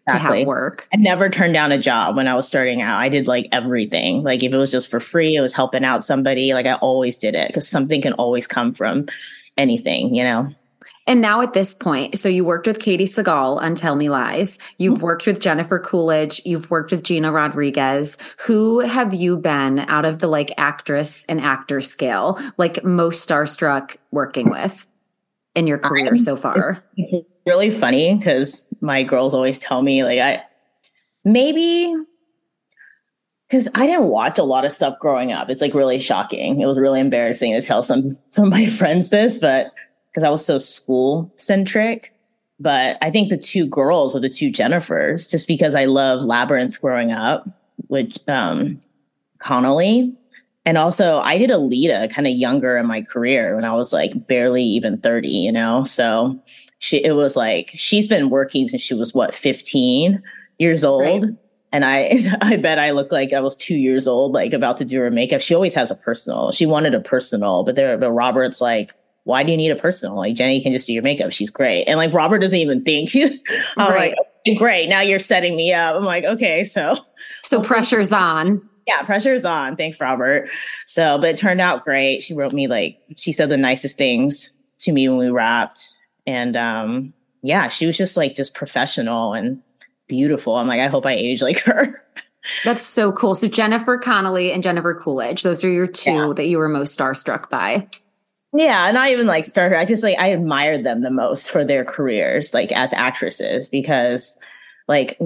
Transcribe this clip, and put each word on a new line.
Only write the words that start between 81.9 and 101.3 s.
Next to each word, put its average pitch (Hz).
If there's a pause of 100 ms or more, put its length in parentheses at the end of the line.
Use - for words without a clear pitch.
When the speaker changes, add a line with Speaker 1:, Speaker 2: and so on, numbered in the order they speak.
Speaker 2:
She 175
wrote 139
me, 139
like, 110 (180)
she -
said 147
the 143
nicest 131
things 127 (280)
to 175
me 135
when 131
we 127
wrapped. 117 (380)
And, 123
um, 117 (300)
yeah, 165
she -
was 165
just, 185
like, 143
just -
professional 117
and 254 (480)
beautiful. 139
I'm 120
like, 120
"I 127
hope 139
I 135
age 120
like 139
<laughs> -
her." 254 (760)
Speaker 1:
That's 233
so 208
cool. 196
So 208
Jennifer 226
Connelly 190
and 180
Jennifer 175
Coolidge, 131
those 175
are 185
your 180
two -
Speaker 2:
Yeah. 151
Speaker 1:
that 147
you 170
were 156
most 147
starstruck 135
by. 120 (640)
Speaker 2:
Yeah, 240
and 220
I 262
even, 240
like, 160
started, 180
I 170
just, 220
like, 202
I 185
admired 151
them 120
the 127
most 127